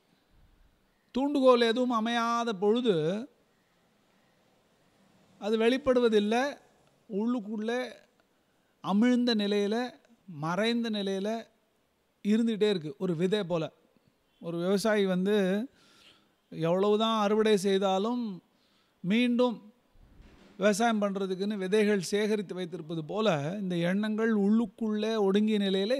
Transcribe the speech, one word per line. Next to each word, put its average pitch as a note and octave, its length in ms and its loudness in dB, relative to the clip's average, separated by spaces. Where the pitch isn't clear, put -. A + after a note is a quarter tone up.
தூண்டுகோல் C4 540 4
எதுவும் B3 300 0
அமையாத A#3 540 -2
பொழுது A3 320 2
அது G#3+ 140 -2
வெளிப்படுவதில்லை. A#3+ 760 2
உள்ளுக்குள்ளே A3 680 -4
அமிழ்ந்த A#3 580 2
நிலையில, G3+ 340 0
மறைந்த A3+ 460 -2
நிலையில G3 380 -4
இருந்துகிட்டே G#3+ 500 2
இருக்கு, D3+ 240 -6
ஒரு F#3 240 -2
விதை G3 300 0
போல. E3 180 -2
ஒரு E3+ 220 -8
விவசாயி G3+ 420 2
வந்து F#3 300 0
எவ்வளவுதான் G3+ 720 0
அறுவடை G#3+ 320 4
செய்தாலும் G3 560 0
மீண்டும் A#3+ 520 2
விவசாயம் G#3+ 440 2
பண்றதுக்குன்னு G3 600 -4
விதைகள் G3+ 480 2
சேகரித்து G#3 440 -2
வைத்திருப்பது E3 500 -8
போல, F#3+ 300 0
இந்த F#3 140 -4
எண்ணங்கள் G#3+ 540 0
உள்ளுக்குள்ளே G#3+ 680 0
ஒடுங்கிய G#3+ 340 4
நிலையில G3+ 420 0